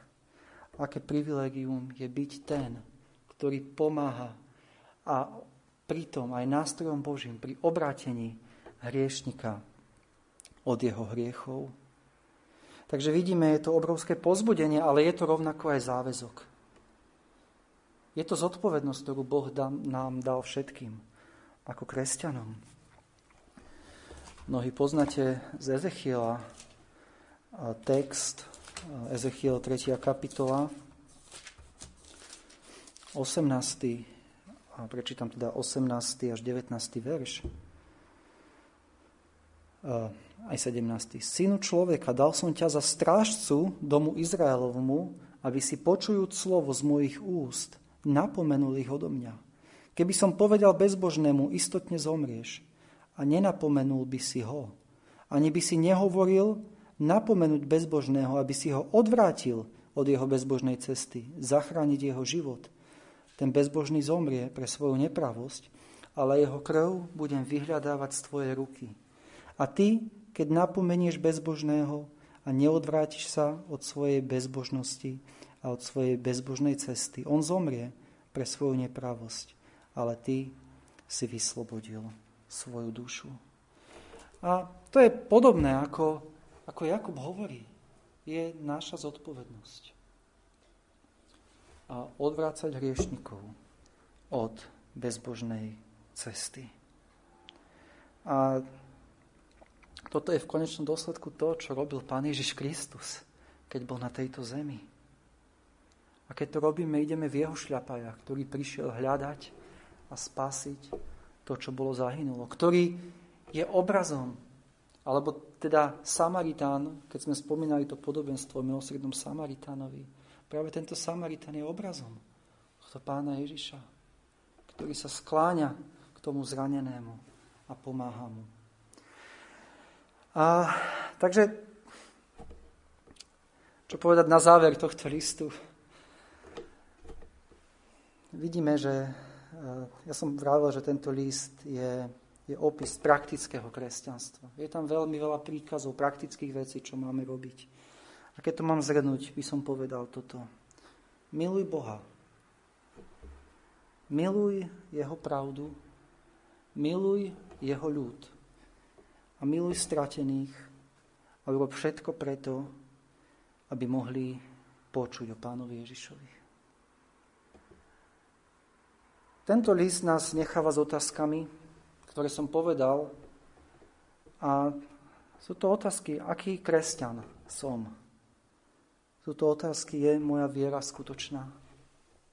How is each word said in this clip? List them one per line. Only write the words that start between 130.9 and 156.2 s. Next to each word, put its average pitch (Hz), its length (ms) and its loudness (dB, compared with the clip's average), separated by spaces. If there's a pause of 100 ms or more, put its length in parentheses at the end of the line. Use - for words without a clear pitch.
takže, 208 320 6 (2500)
čo 165 80 -6
povedať 170 320 8
na 165 80 12
záver 160 400 12
tohto 156 320 -4
listu? 151 400 -4 (2750)
Vidíme, 165 480 0
že, 139 160 0
e, 135 160 -2 (960)
ja 156 80 -10
som 143 240 -4
vravel, 143 320 4
že 135 160 -2
tento 143 240 -2
list 135 560 -4
je, 127 400 -4 (400)
je 143 160 -6
opis 151 400 0
praktického 139 720 2
kresťanstva. 123 800 -12
Je 147 160 -10
tam 160 160 -4
veľmi 156 320 0
veľa 151 240 -2
príkazov, 143 560 -6
praktických 143 560 -4
vecí, 131 240 -8
čo - 160 -12
máme 131 320 -4
robiť. 127 320 -10 (800)
A - 80 -20
keď 165 160 -2
to - 80 0
mám 156 160 4
zhrnúť, 139 480 2
by 143 100 -6
som 143 220 -4
povedal 131 480 -4
toto. 123 320 -12 (880)
Miluj 180 320 0
Boha. 120 320 -6 (2250)
Miluj 196 560 0 (240)
jeho 147 240 -6
pravdu. 143 560 -6 (1040)